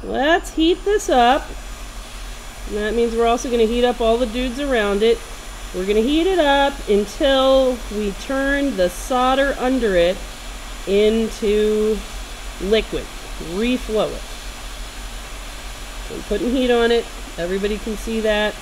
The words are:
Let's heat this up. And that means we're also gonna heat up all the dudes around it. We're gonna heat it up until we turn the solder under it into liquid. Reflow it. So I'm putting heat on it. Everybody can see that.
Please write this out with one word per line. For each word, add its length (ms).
Let's 500
heat 320
this 240
up. 360
And 100
that 160
means 220
we're 120
also 240
gonna 140
heat 180
up 160
all 180
the 100
dudes 320
around 440
it. 160
We're 100
gonna 160
heat 260
it 120
up 340
until 920
we 200
turn 560
the 120
solder 720
under 360
it 220
into 1080
liquid. 420
Reflow 520
it. 140
So 80
I'm 80
putting 280
heat 200
on 200
it. 140
Everybody 400
can 200
see 240
that. 400